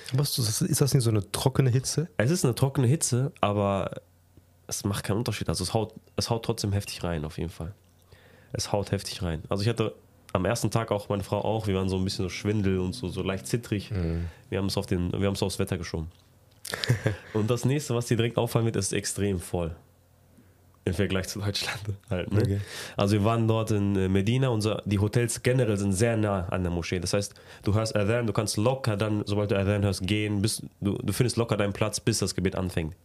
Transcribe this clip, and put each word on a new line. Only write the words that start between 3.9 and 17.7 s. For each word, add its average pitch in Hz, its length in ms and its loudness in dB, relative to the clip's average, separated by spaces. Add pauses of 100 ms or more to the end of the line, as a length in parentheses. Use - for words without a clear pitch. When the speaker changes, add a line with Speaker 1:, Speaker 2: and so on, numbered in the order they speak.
Speaker 2:
es - 160 -6
macht 98 180 -2
keinen 101 160 0
Unterschied, 113 300 -2
also - 160 -2
es - 100 0
haut, 110 200 0 (200)
es - 160 -4
haut 117 140 0
trotzdem 110 280 -2
heftig - 300 -4
rein 85 220 -2
auf 78 140 -8
jeden 85 120 -4
Fall. 85 240 -10 (800)
Es - 180 -6
haut 104 220 0
heftig - 320 -4
rein. 82 240 -2
Also 101 160 -2
ich 110 40 2
hatte 110 280 0 (360)
am 92 120 0
ersten 113 260 0
Tag 113 220 0
auch, 101 160 0
meine 101 160 0
Frau 107 160 0
auch, 107 260 -2
wir 98 80 2
waren 95 140 2
so 92 80 2
ein 92 80 0
bisschen 95 200 -2
so 90 40 -2
Schwindel 98 500 0
und 92 140 0
so, 92 160 -6
so 101 140 -4
leicht 95 260 -4
zittrig. 110 420 -4
Speaker 1:
Mhm. 85 360 -2 (220)
Speaker 2:
Wir 95 100 -2
haben's 98 180 -2
auf 98 100 0
den, 90 260 0
wir 98 140 0
haben's 98 160 -2
aufs 95 160 -2
Wetter 98 200 -2
geschoben. 82 300 -6 (640)
Speaker 1:
<laughs> - 600 -2
Speaker 2:
Und 110 160 0
das 120 140 0
nächste, 135 300 0